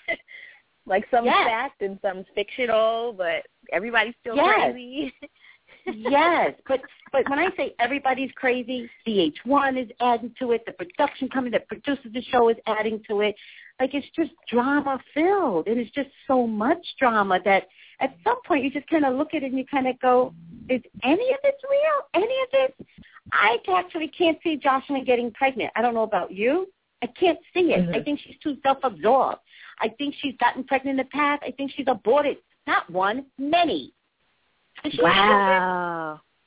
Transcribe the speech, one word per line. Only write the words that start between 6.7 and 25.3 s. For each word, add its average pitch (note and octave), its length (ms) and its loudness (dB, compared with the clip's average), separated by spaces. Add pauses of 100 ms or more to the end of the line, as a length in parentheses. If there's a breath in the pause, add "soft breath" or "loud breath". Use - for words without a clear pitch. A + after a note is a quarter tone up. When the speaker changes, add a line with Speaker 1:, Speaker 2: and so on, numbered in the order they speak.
Speaker 2:
but B4+ 160 0
when C#4 100 -2
I F4+ 180 0
say C#4 240 -6
everybody's C4 560 -2
crazy, B3 520 -4 (160)
V G#3 160 0
H D#3 240 0
one C4+ 320 2
is B3 120 -6 (120)
adding A#3+ 380 0
to A#3+ 140 -2
it, A3+ 140 -2
the F#3 60 -14
production B3+ 560 -4
company B3 240 -4
that F#3+ 160 -2
produces A3+ 440 -8
the A#3+ 100 -8
show A#3+ 280 2
is A3+ 60 2 (100)
adding G#3+ 420 -2
to G#3 140 -2
it. G#3 120 0 (460 loud breath)
Like, C4 140 -2
it's C#4+ 200 -4
just E4 160 -2 (200)
drama-filled, C#4 1160 0
and A#3 140 0
it's A3 100 -6
just C#4 200 -6 (180)
so B3+ 180 2
much A3+ 380 0 (160)
drama G#3 440 2
that G3 200 4 (360 soft breath)
at - 140 -4 (100)
some B4 180 0
point C#4+ 220 0
you C#4 60 0
just C#4+ 180 -8
kinda D4+ 220 2
look D4 240 -2
at C#4+ 80 -2
it C#4 40 -6
and C4 120 -4
you C4 60 -4
kinda C4 360 -2
go, B3+ 320 4 (360)
"Is B3+ 140 0 (200)
any A#4 300 2
of C5+ 100 0
this C#5 120 2 (140)
real? C#5+ 460 2
Any A#4+ 280 0
of B4+ 100 -4
this?" - 340 0 (460 loud breath)
I G#4+ 260 4 (100)
actually F4+ 400 -2
can't D#4+ 340 0
see D#4 140 -2
Jocelyn C4+ 480 0
getting A#3+ 280 0